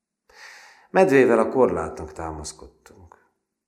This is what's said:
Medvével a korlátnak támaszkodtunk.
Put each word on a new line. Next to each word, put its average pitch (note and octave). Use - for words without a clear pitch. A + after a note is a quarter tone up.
Medvével C3
a A2
korlátnak F2
támaszkodtunk. -